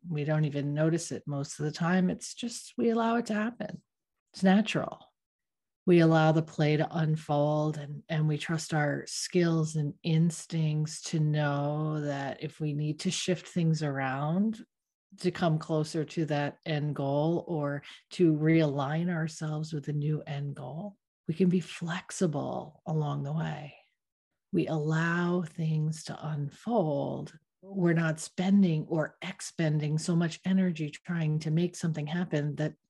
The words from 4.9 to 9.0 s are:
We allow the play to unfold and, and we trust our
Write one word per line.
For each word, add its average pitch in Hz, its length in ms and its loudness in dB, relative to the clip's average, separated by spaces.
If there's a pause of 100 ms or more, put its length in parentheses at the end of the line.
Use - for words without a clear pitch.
We 175 140 8
allow 160 300 8
the 160 120 4
play 151 340 2
to 151 180 2
unfold 151 840 2
and, 143 320 -10
and 156 180 2
we 151 80 2
trust 160 380 -4
our 147 340 0